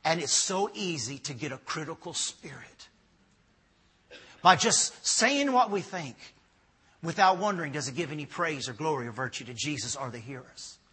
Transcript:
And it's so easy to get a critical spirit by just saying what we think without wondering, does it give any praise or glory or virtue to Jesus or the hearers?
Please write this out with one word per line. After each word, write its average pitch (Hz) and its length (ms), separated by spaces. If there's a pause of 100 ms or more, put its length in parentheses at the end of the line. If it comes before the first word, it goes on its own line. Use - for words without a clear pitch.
And 165 160
it's 139 120
so 196 420
easy 147 460
to 143 140
get 131 180
a 127 60
critical 156 560
spirit - 720 (1500)
by 175 140
just - 500
saying 277 460
what 247 180
we 196 100
think 156 360 (880)
without 185 360
wondering, 180 340
does 135 160
it 127 80
give 156 160
any 151 140
praise 151 420
or 123 60
glory 139 320
or 117 60
virtue 127 320
to 120 100
Jesus 120 420
or 135 140
the 120 80
hearers? 127 600 (140)